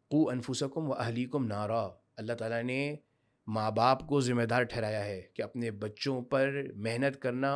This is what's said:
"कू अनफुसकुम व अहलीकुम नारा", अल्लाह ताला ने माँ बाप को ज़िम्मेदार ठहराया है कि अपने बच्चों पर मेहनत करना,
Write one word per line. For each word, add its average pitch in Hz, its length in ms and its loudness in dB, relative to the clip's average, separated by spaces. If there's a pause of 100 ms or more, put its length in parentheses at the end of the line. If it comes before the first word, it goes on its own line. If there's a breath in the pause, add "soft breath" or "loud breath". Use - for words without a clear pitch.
(120)
"कू 156 140 4
अनफुसकुम 131 640 -4
व 131 60 0
अहलीकुम 123 500 -2
नारा", 107 360 0 (400)
अल्लाह 113 160 -4
ताला 113 260 -4
ने 139 360 -2 (500)
माँ 107 260 0
बाप 123 360 6
को 143 120 4
ज़िम्मेदार 120 440 4
ठहराया 107 360 -2
है 101 180 -4 (160)
कि 107 80 -4
अपने 117 360 -4
बच्चों 123 440 -2
पर 135 540 0
मेहनत 117 380 0
करना, 135 400 0